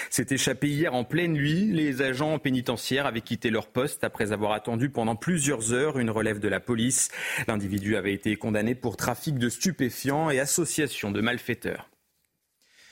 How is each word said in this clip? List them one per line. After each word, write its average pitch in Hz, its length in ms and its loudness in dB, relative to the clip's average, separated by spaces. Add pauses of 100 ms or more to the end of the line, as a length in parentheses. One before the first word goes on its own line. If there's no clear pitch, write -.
s'est - 200 0
échappé 135 380 2
hier 147 260 0
en 123 120 2
pleine 170 260 0
nuit. 156 400 2
Les 147 300 2
agents 139 360 0
pénitentiaires 131 680 0
avaient 117 160 -2
quitté - 280 -2
leur 110 180 0
poste - 360 -2
après 107 300 0
avoir 104 180 0
attendu 117 380 -2
pendant 117 260 0
plusieurs 135 560 0
heures 131 280 2
une 117 100 2
relève 107 300 0
de 101 100 0
la 95 100 2
police. 120 480 2 (400)
L'individu 101 480 0
avait 98 180 0
été 104 220 0
condamné 110 400 0
pour 120 220 -4
trafic 127 420 -2
de 120 80 2
stupéfiants 143 800 0
et 135 120 4
association 143 680 0
de 104 100 0
malfaiteurs. 117 680 -2 (1040)